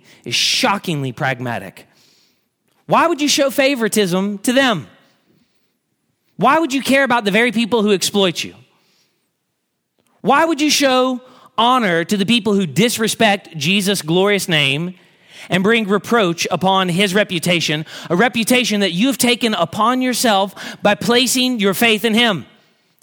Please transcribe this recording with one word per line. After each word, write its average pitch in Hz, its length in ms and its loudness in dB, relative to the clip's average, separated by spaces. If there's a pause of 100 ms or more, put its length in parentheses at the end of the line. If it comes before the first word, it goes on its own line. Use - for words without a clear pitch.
(240)
is 120 120 -6
shockingly 180 720 -2
pragmatic. 120 800 -8 (1000)
Why 247 220 2
would 320 120 -2
you 294 60 0
show 277 240 0
favoritism 208 880 0
to - 140 -2
them? 240 340 0 (1500)
Why 262 240 4
would 320 120 -2
you 269 80 -2
care 269 220 2
about 247 220 0
the 202 80 0
very 233 180 2
people 220 320 0
who 208 80 2
exploit 190 540 0
you? 87 100 -16 (1700)
Why 277 240 2
would 320 160 -2
you 302 100 2
show 254 500 0 (380)
honor 220 460 2
to 208 120 -2
the 196 100 -2
people 220 280 0
who 196 120 0
disrespect 208 880 0
Jesus' 185 440 -2
glorious 185 480 0
name 156 460 0 (540)
and 180 160 0
bring 220 240 2
reproach 196 640 0
upon 185 360 0
his 180 260 0
reputation, 175 720 -2 (240)
a 160 60 -2
reputation 220 640 0
that 196 140 0
you've 214 260 0
taken 240 360 0
upon 214 480 0
yourself 220 520 0 (280)
by 208 120 2
placing 247 640 0
your 196 160 0
faith 220 300 2
in 226 100 0
him? 214 320 0 (560)